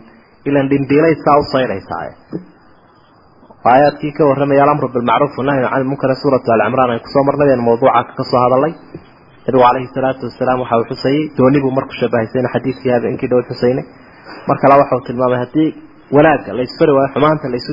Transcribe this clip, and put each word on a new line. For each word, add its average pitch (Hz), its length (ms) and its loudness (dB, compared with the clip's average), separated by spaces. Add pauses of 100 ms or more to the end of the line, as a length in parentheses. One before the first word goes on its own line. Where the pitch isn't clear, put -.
(460)
Ilan 139 220 0
dhimbiilay 143 480 2
saa 147 220 2
u 147 60 2
sayraysaa. 98 680 -6 (1500)
Aayaadkii 143 540 2
ka 160 120 0
warramaya 139 380 2
al-amru 143 260 0
bil 120 160 -4
ma'ruf 127 300 0
wa 127 80 -6
nahyu 135 240 0
'anil 127 180 -2
munkar, 135 300 -4
suuratu 131 340 -2
Al-Imraan 117 420 0
ay 117 80 -4
ku - 100 -20
soo 139 140 0
marnay, 139 240 0
ayaan 127 140 2
mawduuca 117 460 2
ka - 160 -10
soo 127 180 0
hadalay. 131 320 2 (720)
Nabigu 127 180 2
alayhi 123 240 2
salaatu 131 360 -4
wasalaam 127 380 -4
waxa 123 160 -2
uu 117 80 0
xusayay, 135 360 -2 (120)
dooni 135 280 2
buu 131 100 -2
markuu 135 220 -6
shabahaysayna 120 560 -2
xadiiskii 123 420 -4
habeenkii 120 380 -2
dhow 123 140 2
xusaynay. 127 420 -2 (600)
Mar 139 120 0
kale 139 180 4
waxa 139 200 4
uu 120 100 -4
tilmaamay 123 340 -2
haddii 147 300 -2 (380)
wanaagga 139 460 2
la 120 100 -4
isfari 151 280 0
waayo, 135 200 2
xumaanta 147 380 0
la 123 80 -4
isu 127 160 -10